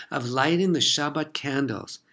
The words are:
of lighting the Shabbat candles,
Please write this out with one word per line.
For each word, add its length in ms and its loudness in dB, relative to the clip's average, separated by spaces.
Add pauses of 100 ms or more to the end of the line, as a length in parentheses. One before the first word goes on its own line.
of 200 -4
lighting 440 2
the 60 2
Shabbat 540 0
candles, 680 -2 (140)